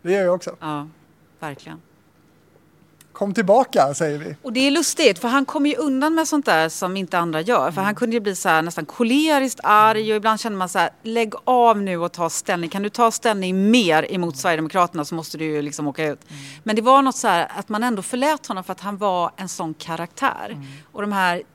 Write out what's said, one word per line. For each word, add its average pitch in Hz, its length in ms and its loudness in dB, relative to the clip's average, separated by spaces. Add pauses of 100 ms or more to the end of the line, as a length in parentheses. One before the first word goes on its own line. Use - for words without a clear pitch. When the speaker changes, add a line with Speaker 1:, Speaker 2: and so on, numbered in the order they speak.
Speaker 1:
Det 175 100 -2
gör 196 120 4
jag 180 120 4
också. 180 240 -10
Speaker 2:
Ja, 151 280 -8 (520)
verkligen. 160 420 -14 (1300)
Speaker 1:
Kom 202 200 -4
tillbaka, 196 600 4
säger 147 240 -2
vi. 147 240 -8
Speaker 2:
Och 240 120 -8
det 247 60 0
är 277 120 4
lustigt, 285 480 0
för 247 80 -4
han 269 180 2
kommer 294 240 0
ju 294 60 -2
undan 294 400 0
med 320 120 0
sånt 294 180 0
där 160 240 2
som 185 280 -6
inte 185 220 -4
andra 165 220 -2
gör. 185 300 0
För 156 60 -6
Speaker 1:
Mm. 190 80 -2
Speaker 2:
han 208 100 -2
kunde 233 200 -2
ju 240 40 0
bli 196 160 -4
så 185 140 -2
här 160 120 4
nästan 165 240 -6
koleriskt 269 760 2
arg, 214 380 6
Speaker 1:
Mm. 214 100 -2
Speaker 2:
och 214 60 0
ibland 220 220 0
känner 214 180 -6
man 185 120 -2
så 196 100 0
här: 170 100 2 (140)
"Lägg 226 300 -2 (100)
av 240 380 4
nu 185 160 -2
och 170 140 -2
ta 170 180 -4
ställning. 175 400 -4
Kan 190 140 -4
du 208 60 -2
ta 233 220 4
ställning 190 600 2
mer 170 420 4
emot 180 200 -2
Speaker 1:
Mm. 131 40 -12
Speaker 2:
Sverigedemokraterna 165 680 0
så 170 100 -8
måste 160 220 -8
du 160 80 -6
ju 151 160 -2
liksom 147 260 -6
åka 151 200 -4
ut." 147 120 -6 (100)
Speaker 1:
Mm. 147 120 -16 (220)
Speaker 2:
Men 214 120 -2
det 226 60 0
var 269 200 6
något 269 140 0
så - 120 -2
här 170 280 2
att 196 140 -8
man 214 140 -2
ändå 226 180 -2
förlät 277 460 -2
honom 190 160 -8
för - 80 -12
att 185 100 -10
han 202 160 -8
var 180 400 0
en 190 120 -8
sån 160 240 -6
karaktär. 170 760 -6
Speaker 1:
Mm. 147 120 -12 (280)
Speaker 2:
Och - 100 -10
de 208 100 -4
här 185 300 0 (120)